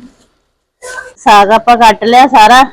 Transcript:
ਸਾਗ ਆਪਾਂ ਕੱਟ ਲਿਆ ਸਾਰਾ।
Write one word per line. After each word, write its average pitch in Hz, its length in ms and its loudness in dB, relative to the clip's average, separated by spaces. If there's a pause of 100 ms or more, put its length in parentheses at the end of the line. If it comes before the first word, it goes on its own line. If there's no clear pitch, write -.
(1160)
ਸਾਗ 202 340 0
ਆਪਾਂ 226 260 0
ਕੱਟ 220 280 -2
ਲਿਆ 247 220 2
ਸਾਰਾ। 247 460 2